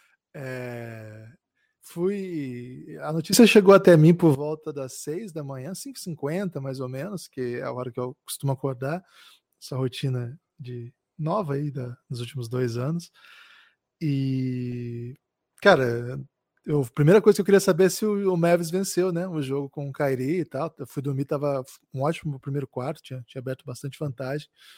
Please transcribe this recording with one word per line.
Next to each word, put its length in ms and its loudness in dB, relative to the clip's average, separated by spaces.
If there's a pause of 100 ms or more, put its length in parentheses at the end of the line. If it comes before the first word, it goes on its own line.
(340)
É... 920 -12 (540)
Fui, 1200 -8
a 120 -6
notícia 340 6
chegou 280 10
até 220 10
mim 180 10
por 220 4
volta 360 -6
das 220 -10
seis 380 -10
da 100 -10
manhã, 320 -10
cinco 240 -14
e 40 -14
cinquenta, 580 -6
mais 180 -8
ou 100 -6
menos, 380 -10
que 300 -6
é 60 -8
a 100 -6
hora 180 -8
que 80 -12
eu 260 -6
costumo 280 -4
acordar, 500 -6 (580)
essa 160 -10
rotina 640 -4 (200)
de 340 -14 (260)
nova 360 -4
aí 160 -4
da, 260 -10 (120)
nos 120 -8
últimos 280 -10
dois 280 -2
anos. 340 -4 (920)
E, 1160 -4 (420)
cara, 600 2 (440)
eu, 180 0
a 80 -6
primeira 300 6
coisa 160 6
que 40 -2
eu 40 0
queria 160 6
saber 240 4
é 40 6
se 180 -4
o, 260 0
o 40 0
Mavis 340 2
venceu, 420 -2
né, 140 -4
o 160 -4
jogo 260 -4
com 200 -10
o 40 -10
Kyrie 480 -2
e 40 -2
tal. 340 -8
Eu 80 -12
fui 160 -8
dormir, 220 -4
tava 400 -2 (280)
um 100 -6
ótimo 360 -4
primeiro 300 -6
quarto, 340 -8
tinha, 240 -14
tinha 140 -14
aberto 240 -8
bastante 340 -12
vantagem. 500 -8 (300)